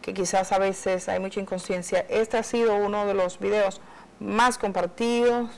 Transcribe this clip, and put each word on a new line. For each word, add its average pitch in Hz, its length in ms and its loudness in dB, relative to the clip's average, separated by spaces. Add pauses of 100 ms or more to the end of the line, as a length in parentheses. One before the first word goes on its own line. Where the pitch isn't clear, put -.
que 202 100 -8
quizás 190 400 0
a 196 60 4
veces 190 500 0
hay 190 100 -2
mucha 190 220 -6
inconsciencia. 185 720 -2
Este 220 260 0
ha 226 60 0
sido 226 340 2
uno 208 300 0
de 202 80 0
los 185 240 0
videos 196 420 0 (380)
más 226 400 2
compartidos 233 1000 0